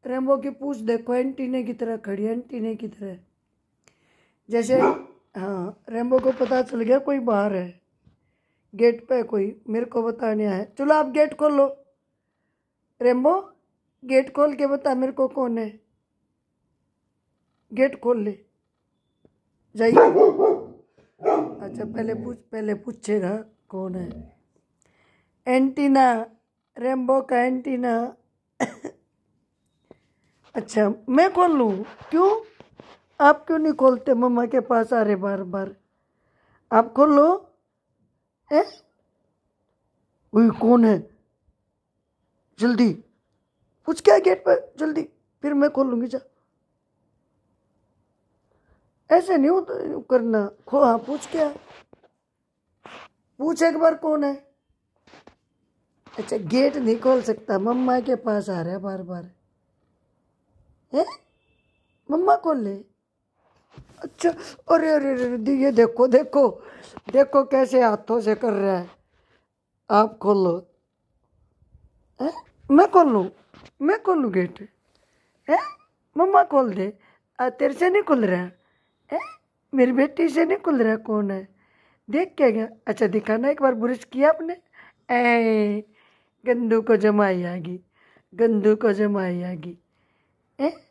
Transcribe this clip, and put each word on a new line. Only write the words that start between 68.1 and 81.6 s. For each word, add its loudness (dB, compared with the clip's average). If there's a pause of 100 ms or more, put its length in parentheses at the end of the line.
से 0
कर -2
रहा 0
है। -8 (1000)
आप 2
खोलो। 2 (1600)
हैं? -6 (360)
मैं 6
खोल 6
लूँ, 0 (520)
मैं 0
खोल 0
लूँ -2
gate। -4 (880)
हैं? 2 (560)
मम्मा 4
खोल 0
दे। -6 (480)
आ, -2
तेरे -2
से 0
नहीं 0
खुल 2
रहा। -2 (640)
हैं? -6 (520)
मेरी 4
बेटी 0
से 0
नहीं -2
खुल 0
रहा, 0 (100)
कौन -4
है? -10 (640)